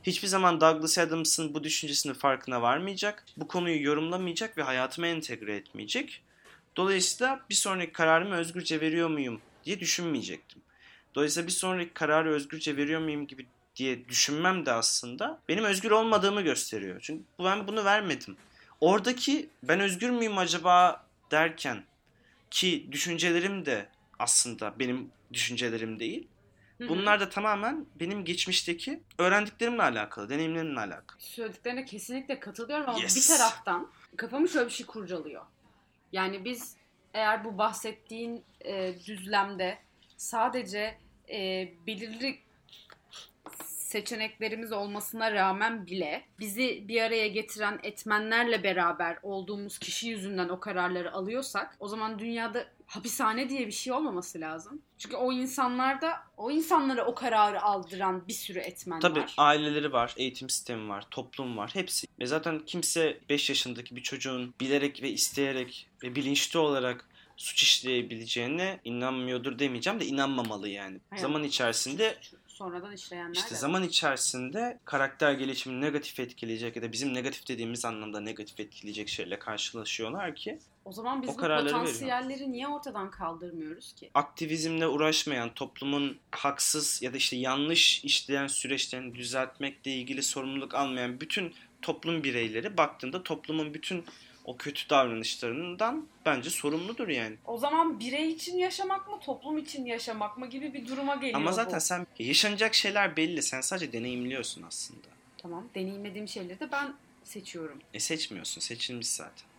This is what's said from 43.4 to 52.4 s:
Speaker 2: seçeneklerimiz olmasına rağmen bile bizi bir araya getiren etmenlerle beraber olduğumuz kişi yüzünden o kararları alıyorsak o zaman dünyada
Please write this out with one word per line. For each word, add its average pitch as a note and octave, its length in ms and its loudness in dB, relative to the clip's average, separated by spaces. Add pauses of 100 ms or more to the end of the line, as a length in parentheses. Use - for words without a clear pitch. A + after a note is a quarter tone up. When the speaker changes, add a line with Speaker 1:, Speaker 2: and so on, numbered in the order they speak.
Speaker 2:
seçeneklerimiz A3 1080 -4
olmasına G#3 600 -2
rağmen G3+ 560 2
bile F3 360 -4 (160)
bizi G#3+ 480 -2
bir A3+ 140 2
araya A3+ 260 2
getiren G#3 560 -2
etmenlerle A3 800 2
beraber F3 600 2
olduğumuz G3+ 560 -8
kişi - 280 -6
yüzünden F#3+ 420 -2
o F#3 100 -4
kararları F3+ 540 -2
alıyorsak G#3+ 640 -4
o G3+ 80 -10
zaman A3 320 -4
dünyada A#3 460 -2 (200)